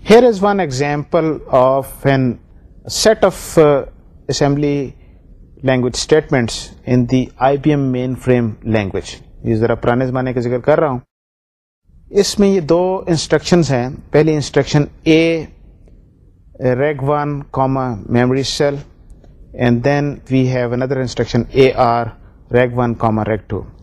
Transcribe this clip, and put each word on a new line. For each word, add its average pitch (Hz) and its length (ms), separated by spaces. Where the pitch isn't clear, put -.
Here 233 100
is 220 260
one 202 120
example 147 680
of 131 300
an 135 280
set - 380
of, - 360
uh, 143 180
assembly 143 540
language 127 280
statements 151 760
in 123 60
the 123 260
آئی 139 260
بی 156 80
ایم 135 260
mainframe 123 520
language۔ 101 540
یہ 117 100
ذرا 113 200
پرانے 123 320
زمانے 127 260
کا 123 80
ذکر 120 180
کر 147 220
رہا 160 80
ہوں۔ 127 100
اس - 280
میں 202 100
یہ 196 120
دو 175 460
انسٹرکشنز 160 640
ہیں، 123 180
پہلی 156 240
انسٹرکشن 147 480
A 165 380
reg 135 440
one 147 240
comma 135 640
memory 127 300
cell 143 320
and 120 260
then 143 160
we 131 100
have 120 160
another 131 240
instruction 123 460
A 131 100
R 110 40
reg 123 220
one 120 140
comma 110 260
reg 104 240
two۔ - 80